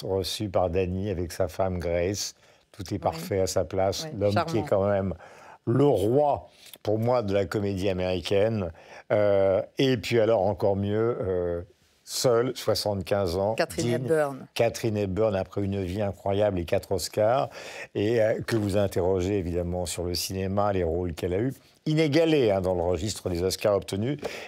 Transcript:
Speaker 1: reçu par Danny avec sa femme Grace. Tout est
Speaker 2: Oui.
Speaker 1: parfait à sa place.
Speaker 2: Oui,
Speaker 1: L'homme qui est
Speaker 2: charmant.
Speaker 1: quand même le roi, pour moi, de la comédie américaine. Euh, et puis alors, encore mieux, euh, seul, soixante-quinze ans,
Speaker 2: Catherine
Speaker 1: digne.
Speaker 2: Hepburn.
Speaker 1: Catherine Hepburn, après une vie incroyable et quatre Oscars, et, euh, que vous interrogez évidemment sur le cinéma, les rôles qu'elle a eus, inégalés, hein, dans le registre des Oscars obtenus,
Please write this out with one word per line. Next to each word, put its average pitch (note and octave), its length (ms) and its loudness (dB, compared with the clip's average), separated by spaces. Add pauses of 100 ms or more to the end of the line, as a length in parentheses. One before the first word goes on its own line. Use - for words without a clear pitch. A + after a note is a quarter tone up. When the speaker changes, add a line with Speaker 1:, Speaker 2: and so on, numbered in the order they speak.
Speaker 1:
reçu G2 460 -4
par F#2 200 2
Danny F#2 400 -2
avec F2 220 -4
sa F#2 160 -2
femme F#2 320 -2
Grace. F2 560 -2 (380)
Tout G#2+ 160 -14
est - 40 -8
Speaker 2:
Oui. G2+ 60 -2
Speaker 1:
parfait A2 400 -2
à F#2+ 80 2
sa F#2+ 160 0
place. F#2+ 480 -2
Speaker 2:
Oui, A2+ 80 -8
Speaker 1:
L'homme G2+ 140 2 (120)
qui E3 120 -2
est G2+ 100 -2
Speaker 2:
charmant. - 0 -
Speaker 1:
quand G2+ 220 2
même G2 240 0 (520)
le B2+ 220 4
roi, B2+ 600 2 (320)
pour G#2+ 180 0
moi, A#2+ 240 2
de G2 100 -2
la G2+ 120 2
comédie G2+ 420 -2
américaine. F#2 840 0 (400)
Euh, G2+ 480 4 (160)
et C3+ 180 4
puis A#2 240 0
alors, A2 260 4
encore G2+ 300 2
mieux, G#2 460 0
euh, F2 400 -2 (420)
seul, A#2+ 540 2
soixante-quinze G2+ 800 0
ans, G2+ 180 0
Speaker 2:
Catherine - 300 -2
Speaker 1:
digne. A#2+ 80 0
Speaker 2:
Hepburn. C#3 600 -2
Speaker 1:
Catherine A2+ 440 0
Hepburn, G#2 380 0
après F#2+ 260 -4
une G2 200 -2
vie F#2 200 -4
incroyable G2+ 580 0
et E2+ 60 -2
quatre - 260 -2
Oscars, A2 580 0 (460)
et, A2 260 2
euh, A2 200 2
que - 160 0
vous G2+ 180 0
interrogez F#2+ 600 2
évidemment F2 480 -2
sur F2 180 -6
le F2+ 100 -2
cinéma, G2 600 -2
les F#2 100 0
rôles E2+ 300 -2
qu'elle F2 200 -4
a F#2 60 0
eus, C3 140 -2 (320)
inégalés, D#3 640 4
hein, G2 100 2
dans F#2 140 2
le F2 60 0
registre F2+ 480 -2
des E2+ 140 -2
Oscars G2 320 2
obtenus, G#2+ 420 -2 (300)